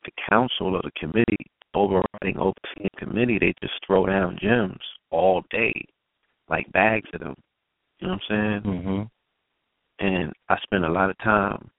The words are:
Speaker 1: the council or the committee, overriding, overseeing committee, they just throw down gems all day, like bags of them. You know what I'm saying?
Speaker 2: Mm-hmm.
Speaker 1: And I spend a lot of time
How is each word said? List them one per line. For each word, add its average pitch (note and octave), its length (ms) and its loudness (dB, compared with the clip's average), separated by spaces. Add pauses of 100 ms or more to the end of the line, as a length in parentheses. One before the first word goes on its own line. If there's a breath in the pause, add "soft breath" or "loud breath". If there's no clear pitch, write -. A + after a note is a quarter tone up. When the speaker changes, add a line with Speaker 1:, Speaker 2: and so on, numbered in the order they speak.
Speaker 1:
the - 60 -12 (180)
council G2+ 460 0
or F2+ 80 -2
the - 160 -8
committee, A2 480 0 (280)
overriding, F#2+ 640 0
overseeing - 600 -4
committee, A#2 400 0
they F2+ 240 2
just - 120 -8 (120)
throw F#2+ 200 4
down F#2 360 0
gems G#2 380 2 (300)
all F2+ 400 2
day, A2+ 220 -2 (800)
like D#2+ 220 -4
bags G#2+ 420 4
of E2+ 60 -8
them. D#2 140 -8 (680)
You F#2+ 80 -6
know F#2 60 -2 (140)
what G#2+ 80 0
I'm G#2 260 0
saying? G2+ 120 0
Speaker 2:
Mm-hmm. - 1300 -8
Speaker 1:
And F2+ 260 0 (160)
I G2 140 2
spend F#2 220 0
a D#2+ 60 0
lot F#2+ 200 2
of F#2+ 80 -8
time G#2 600 0